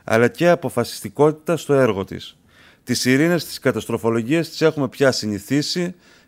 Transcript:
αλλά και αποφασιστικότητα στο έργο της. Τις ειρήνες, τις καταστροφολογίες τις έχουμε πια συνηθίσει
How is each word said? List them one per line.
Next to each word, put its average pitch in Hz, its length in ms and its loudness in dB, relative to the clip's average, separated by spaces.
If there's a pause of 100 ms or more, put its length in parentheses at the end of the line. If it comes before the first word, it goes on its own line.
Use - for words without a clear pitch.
αλλά 117 240 4
και 160 220 0
αποφασιστικότητα 151 1080 0
στο - 160 -2
έργο 113 300 2
της. - 340 -14 (460)
Τις 120 220 -4
ειρήνες, 160 400 2
τις - 140 -14
καταστροφολογίες 117 920 -2
τις - 120 -10
έχουμε 151 260 0
πια 135 240 0
συνηθίσει 143 840 -4 (320)